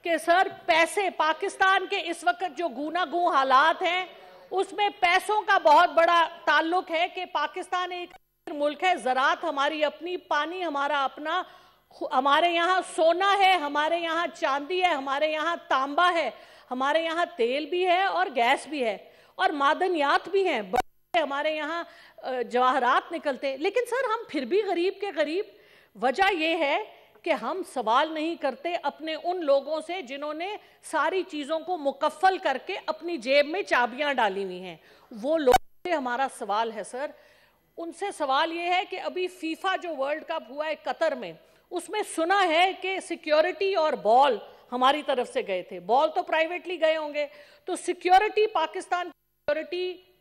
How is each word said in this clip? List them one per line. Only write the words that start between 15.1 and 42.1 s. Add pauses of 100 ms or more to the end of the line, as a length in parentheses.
यहाँ
तांबा
है, (360)
हमारे
यहाँ
तेल
भी
है
और
गैस
भी
है (280)
और
मादनियात
भी
हैं,
बड़े
हमारे
यहाँ, (380)
अ,
जवाहरात
निकलते
हैं।
लेकिन
सर,
हम
फिर
भी
गरीब
के
गरीब। (400)
वजह
यह
है (220)
कि
हम
सवाल
नहीं
करते
अपने
उन
लोगों
से
जिन्होंने (240)
सारी
चीजों
को
मुकफ्फल
करके
अपनी
जेब
में
चाबियां
डाली
हुई
हैं। (320)
वो
लोग
से
हमारा
सवाल
है
सर। (640)
उनसे
सवाल
ये
है
कि
अभी
फीफा
जो
वर्ल्ड
कप
हुआ
है
कतर
में, (320)
उसमें
सुना